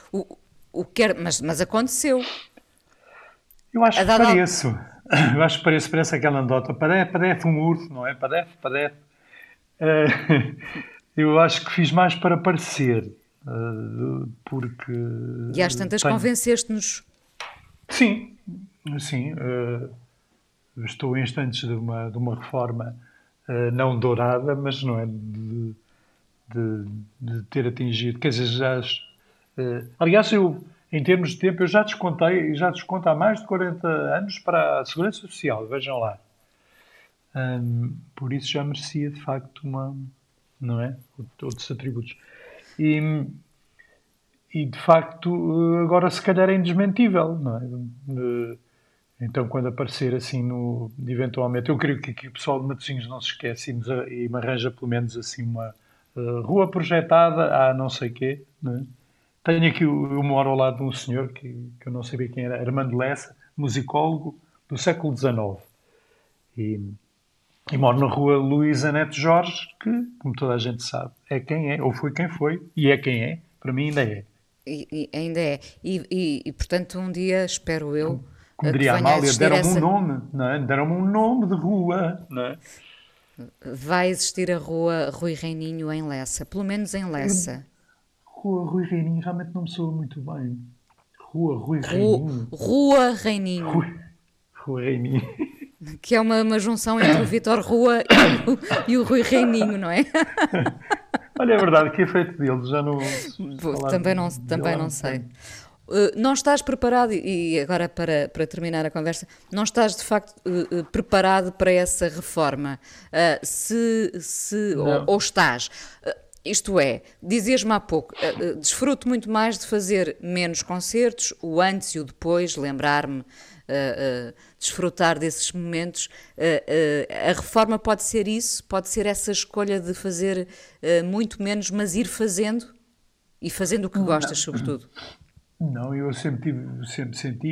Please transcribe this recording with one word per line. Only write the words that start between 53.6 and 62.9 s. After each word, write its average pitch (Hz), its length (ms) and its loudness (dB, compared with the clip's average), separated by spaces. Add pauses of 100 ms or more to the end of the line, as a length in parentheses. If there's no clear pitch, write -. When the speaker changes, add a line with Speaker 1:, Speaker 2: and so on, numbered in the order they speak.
Speaker 2:
e, - 20 -6
nos 117 160 -6
a-, 127 200 -4
e 120 200 -6
me 120 80 -4
arranja 123 340 -2
pelo 123 160 -10
menos 120 300 -2
assim 120 260 -10
uma, 113 320 -6 (420)
eh, 123 40 -6 (220)
rua 185 280 4
projetada 165 1000 4
a 131 40 2
não 131 160 -2
sei 123 220 -6
quê, 135 320 -4 (180)
não 123 160 -4
é? 135 60 -6 (600)
Tenho 165 260 4
aqui, 165 160 2
o, 143 280 0
eu 143 100 0
moro 139 280 2
ao 135 60 2
lado 131 220 2
de 139 40 -4
um 135 100 -2
senhor 127 400 -4
que, 127 160 -14 (320)
que - 60 -14
eu 123 60 -8
não 123 100 -8
sabia 123 260 -6
quem 123 160 -8
era, 123 160 -4
Armando 123 360 -2